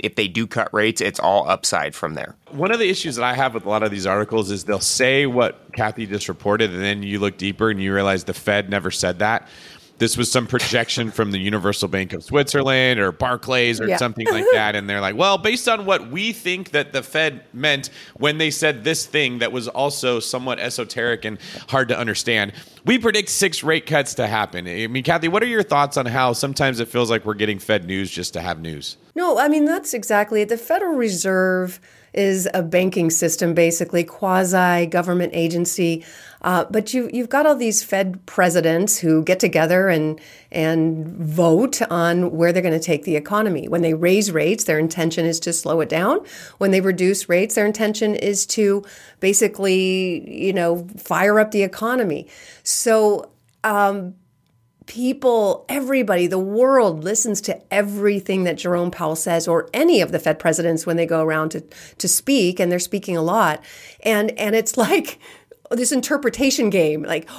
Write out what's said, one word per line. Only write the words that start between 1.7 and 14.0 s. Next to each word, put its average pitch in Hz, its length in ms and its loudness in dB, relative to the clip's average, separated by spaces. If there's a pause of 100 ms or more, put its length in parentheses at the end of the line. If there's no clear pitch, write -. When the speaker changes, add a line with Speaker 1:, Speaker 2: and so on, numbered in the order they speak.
Speaker 1:
from 78 180 -6
there. - 240 -10 (140)
Speaker 2:
One 165 200 -2
of 233 80 0
the 202 100 2
issues 165 280 -4
that 120 80 -2
I 123 80 0
have 127 200 -2
with 110 120 -6
a 101 40 -4
lot 107 140 2
of 107 80 0
these 98 140 -4
articles 101 460 0
is 98 120 -6
they'll 101 160 -2
say 135 460 2
what 120 480 -2
Kathy 110 320 -4
just 101 240 -6
reported, 104 420 0
and 90 100 -6
then 101 220 -4
you 101 160 -4
look 98 180 -2
deeper 101 320 -2
and 98 140 -4
you 98 100 -2
realize 98 300 0
the 90 100 -6
Fed 101 360 -2
never 95 200 -2
said 90 300 -4
that. 107 300 -2 (480)
This 113 180 0
was 117 160 -2
some 120 160 0
projection 117 640 -2
from 104 200 -2
the 95 80 -2
Universal 101 500 -2
Bank 95 240 -4
of 82 100 -10
Switzerland 131 800 2
or 95 100 2
Barclays 120 680 0
or 110 80 -2
Speaker 3:
Yeah. 175 80 2
Speaker 2:
something 117 340 -2